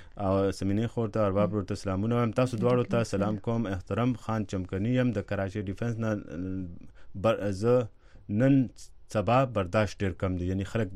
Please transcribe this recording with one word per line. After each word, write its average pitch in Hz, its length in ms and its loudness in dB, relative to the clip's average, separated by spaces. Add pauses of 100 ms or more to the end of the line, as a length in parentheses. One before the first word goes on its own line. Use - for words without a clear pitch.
(180)
او 98 340 2
سمینې 101 340 0
خور 113 240 -2
ته، 110 100 -2
ارباب 101 340 2
ورور 104 100 0
ته 98 120 -4
سلامونه 98 400 0
وایم. 120 160 2
تاسو 127 260 0
دواړو 123 260 2
ته 117 200 0
سلام 104 340 -2
کوم، 117 280 -2
احترام. 98 480 -2
خان 110 340 -2
چمکني 98 480 -2
یم، 123 160 2
د 104 80 -2
کراچۍ 98 380 -4
ډیفنس 104 400 -4
نه. 110 240 -2 (960)
بر-، 104 360 2
زه 113 360 2 (420)
نن 127 380 4 (460)
سبا 113 320 4
برداشت 107 540 0
ډیر 98 120 0
کم 92 260 -2
دی، 87 80 -2
یعنی 95 180 -2
خلک 110 320 -2